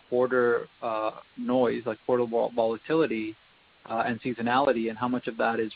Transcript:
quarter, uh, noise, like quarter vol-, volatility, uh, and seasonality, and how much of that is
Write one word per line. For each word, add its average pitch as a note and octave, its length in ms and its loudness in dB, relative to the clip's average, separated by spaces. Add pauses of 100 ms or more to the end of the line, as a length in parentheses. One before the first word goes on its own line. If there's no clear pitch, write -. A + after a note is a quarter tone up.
quarter, B2 580 2 (140)
uh, A2 300 -2 (260)
noise, A#2+ 480 0
like A2 200 -4
quarter B2 200 2
vol-, A2+ 280 0
volatility, A2+ 840 -2 (480)
uh, A2+ 200 -2
and A#2 160 -4
seasonality, A#2+ 680 2
and A2 80 -8
how B2 100 -2
much B2 200 -2
of A2+ 100 -6
that A2+ 240 0
is A2 140 -4